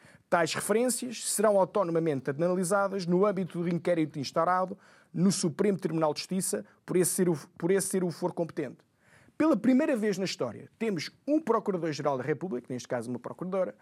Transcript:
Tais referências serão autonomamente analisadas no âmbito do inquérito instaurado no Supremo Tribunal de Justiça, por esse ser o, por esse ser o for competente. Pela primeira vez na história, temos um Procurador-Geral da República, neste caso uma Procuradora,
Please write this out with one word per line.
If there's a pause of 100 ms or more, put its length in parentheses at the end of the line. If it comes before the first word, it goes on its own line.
(280)
Tais
referências
serão
autonomamente
analisadas
no
âmbito
do
inquérito
instaurado (360)
no
Supremo
Tribunal
de
Justiça, (180)
por
esse
ser
o, (180)
por
esse
ser
o
for
competente. (600)
Pela
primeira
vez
na
história,
temos (160)
um
Procurador-Geral
da
República,
neste
caso
uma
Procuradora,